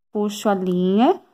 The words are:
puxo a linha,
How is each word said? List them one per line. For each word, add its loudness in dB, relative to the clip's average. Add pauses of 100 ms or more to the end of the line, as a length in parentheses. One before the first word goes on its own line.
(120)
puxo -4
a 2
linha, 0 (120)